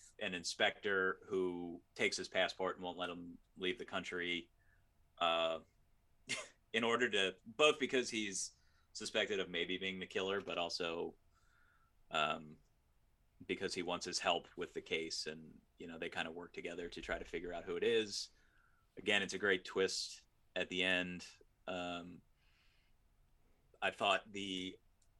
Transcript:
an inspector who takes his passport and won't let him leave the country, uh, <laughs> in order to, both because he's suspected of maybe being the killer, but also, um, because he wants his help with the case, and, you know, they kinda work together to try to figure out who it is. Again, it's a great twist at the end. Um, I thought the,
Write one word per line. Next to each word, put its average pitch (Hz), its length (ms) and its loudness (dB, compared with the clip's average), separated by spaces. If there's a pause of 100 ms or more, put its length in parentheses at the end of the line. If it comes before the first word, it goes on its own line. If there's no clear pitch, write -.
(220)
an 101 120 -2
inspector 95 840 2 (100)
who 87 540 -2 (140)
takes 104 200 0
his 92 140 -6
passport 92 480 0
and 92 80 -8
won't 87 120 -4
let 87 120 -2
him 87 280 -10 (200)
leave 92 200 0
the 85 80 -10
country, 87 640 -2 (720)
uh, 82 380 4 (720)
<laughs> - 440 -6
in 113 120 2
order 120 240 4
to, 95 240 4 (240)
both 151 220 8
because 127 300 2
he's 104 420 -2 (420)
suspected 104 480 0
of 87 80 -4
maybe 87 280 0
being 95 220 -4
the 90 60 -6
killer, 98 340 0
but 87 180 -4
also, 85 580 -2 (960)
um, 78 440 0 (920)
because 92 260 -2
he 95 80 -2
wants 87 240 -2
his 87 140 -2
help 87 360 2
with 85 180 -6
the 80 80 -4
case, 82 480 -4
and, 80 120 -8 (380)
you 82 80 -10
know, 82 120 -10
they 85 80 -4
kinda 82 240 -4
work 87 220 -12
together 85 340 -6
to 85 140 -10
try 85 160 -4
to 82 80 -10
figure 87 280 -6
out 85 120 -8
who 87 100 -4
it 87 80 0
is. 110 460 2 (680)
Again, 101 240 4
it's 92 120 -2
a 95 40 -4
great 95 280 4
twist - 560 0 (340)
at 90 140 0
the 90 120 0
end. 90 440 2 (420)
Um, 87 520 -4 (1600)
I 98 100 4
thought 98 300 6 (100)
the, 95 440 -2 (440)